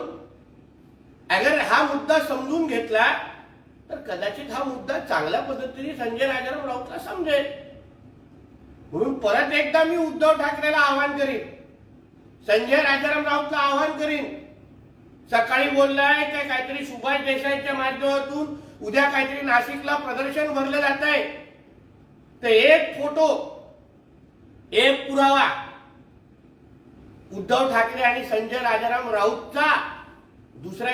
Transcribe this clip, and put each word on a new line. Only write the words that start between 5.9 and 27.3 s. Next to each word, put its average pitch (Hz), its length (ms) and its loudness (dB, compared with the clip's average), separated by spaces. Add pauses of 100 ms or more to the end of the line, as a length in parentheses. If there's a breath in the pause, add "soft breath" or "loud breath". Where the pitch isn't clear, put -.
संजय 240 320 -2
राजाराम 269 380 -4
राऊतला 254 340 -8
समजेल. 302 460 -2 (1500)
म्हणून 240 280 -2
परत 285 340 2
एकदा 302 300 2
मी 339 140 0
उद्धव 311 400 2
ठाकरेला 302 420 0
आवाहन 285 400 2
करीन, 269 280 -2 (1000)
संजय 247 340 4
राजाराम 294 440 2
राऊतला 294 340 0
आवाहन 277 400 2
करीन. 302 260 -2 (1080)
सकाळी 254 380 2
बोललाय 277 540 4
काय, 294 240 -4
काहीतरी 269 380 -4
सुभाष 269 400 -4
देसाईच्या 277 480 -2
माध्यमातून 277 800 -2 (300 loud breath)
उद्या 269 260 2
काहीतरी 269 320 -2
नाशिकला 277 540 0
प्रदर्शन 277 580 -4
भरलं 269 280 -2
जात 277 200 0
आहे, 294 220 0 (1200)
तर 240 40 0
एक 277 540 6
फोटो, 294 560 0 (1120)
एक 269 380 4
पुरावा 277 400 4 (1800)